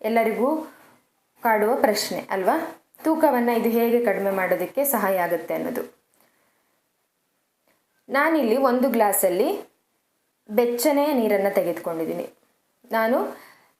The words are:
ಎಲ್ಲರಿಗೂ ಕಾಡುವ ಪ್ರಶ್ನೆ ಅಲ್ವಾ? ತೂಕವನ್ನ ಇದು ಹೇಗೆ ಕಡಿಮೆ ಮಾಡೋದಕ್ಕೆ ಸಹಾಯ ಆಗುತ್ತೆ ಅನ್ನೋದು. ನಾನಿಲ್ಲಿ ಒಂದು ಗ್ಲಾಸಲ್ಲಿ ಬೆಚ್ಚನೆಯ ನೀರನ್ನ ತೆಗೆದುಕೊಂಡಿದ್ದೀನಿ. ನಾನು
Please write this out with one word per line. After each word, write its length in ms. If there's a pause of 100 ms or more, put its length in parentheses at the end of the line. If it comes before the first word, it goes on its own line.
ಎಲ್ಲರಿಗೂ 680 (720)
ಕಾಡುವ 340
ಪ್ರಶ್ನೆ 540
ಅಲ್ವಾ? 460 (280)
ತೂಕವನ್ನ 440
ಇದು 200
ಹೇಗೆ 360
ಕಡಿಮೆ 260
ಮಾಡೋದಕ್ಕೆ 540
ಸಹಾಯ 340
ಆಗುತ್ತೆ 360
ಅನ್ನೋದು. 400 (2250)
ನಾನಿಲ್ಲಿ 480
ಒಂದು 320
ಗ್ಲಾಸಲ್ಲಿ 800 (840)
ಬೆಚ್ಚನೆಯ 640
ನೀರನ್ನ 360
ತೆಗೆದುಕೊಂಡಿದ್ದೀನಿ. 800 (640)
ನಾನು 460 (420)